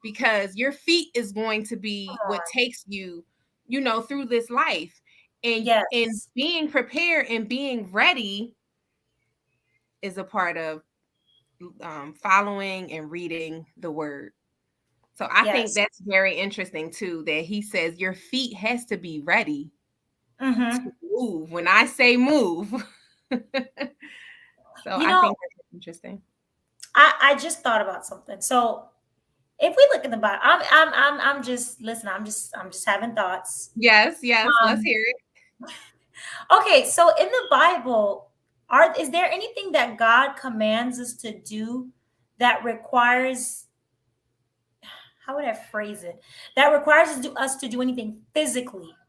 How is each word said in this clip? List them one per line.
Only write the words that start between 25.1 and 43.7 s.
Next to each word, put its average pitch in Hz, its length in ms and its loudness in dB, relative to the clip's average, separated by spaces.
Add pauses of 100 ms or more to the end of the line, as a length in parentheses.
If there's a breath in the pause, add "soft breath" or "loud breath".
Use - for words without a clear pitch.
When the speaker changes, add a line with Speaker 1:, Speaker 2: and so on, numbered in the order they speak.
Speaker 2:
know, 370 100 6
Speaker 1:
think - 200 2
that's - 320 -18
interesting. - 480 -18 (720)
Speaker 2:
I, 571 280 8
I 277 140 6
just 330 260 -6
thought 226 200 0
about 190 240 -8
something. - 360 -14
So 240 440 0 (720)
if 330 180 2
we 554 160 12
look - 100 0
in 254 80 -6
the 226 60 -4
Bible, 202 260 0
I'm, 320 180 6 (100)
I'm, 311 220 6
I'm, 285 280 2
I'm 277 220 0
just, 247 380 -8
listen, 220 280 -8
I'm 196 160 -8
just, - 320 -10
I'm 190 120 -12
just - 160 -10
having 214 300 -2
thoughts. 190 600 -4
Speaker 1:
Yes, 226 460 6
yes, 240 280 0 (160)
let's 220 140 2
Speaker 2:
Um, 214 40 -4
Speaker 1:
hear 220 240 0
it. - 680 -12
Speaker 2:
<laughs> - 40 -20 (720 loud breath)
Okay, 349 380 8
so 339 280 6
in 370 100 4
the 494 220 0
Bible, 254 800 2 (400)
are, 330 300 6
is 302 100 -2
there 339 220 0
anything 392 400 -8
that 233 260 0
God 240 360 4
commands 233 640 -4
us 247 140 -10
to 214 260 -14
do 233 500 -10 (500)
that 240 260 2
requires, 247 1000 -2 (1600 loud breath)